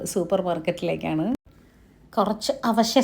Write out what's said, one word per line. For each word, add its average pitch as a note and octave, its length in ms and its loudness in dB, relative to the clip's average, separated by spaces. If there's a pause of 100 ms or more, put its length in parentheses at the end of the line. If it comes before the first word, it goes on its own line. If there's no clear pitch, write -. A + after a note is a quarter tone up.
(140)
സൂപ്പർ F#3 340 0
മാർക്കറ്റിലേക്കാണ്. D#3+ 800 -2 (920)
കുറച്ച് G#3+ 380 0 (160)
അവശ്യ A3+ 320 4